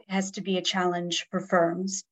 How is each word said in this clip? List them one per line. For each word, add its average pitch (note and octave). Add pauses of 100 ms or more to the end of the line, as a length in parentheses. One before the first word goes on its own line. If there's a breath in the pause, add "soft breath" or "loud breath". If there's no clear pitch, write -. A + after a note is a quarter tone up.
has F#3+
to G3+
be F#3+
a F3
challenge F3
for F3+
firms F3+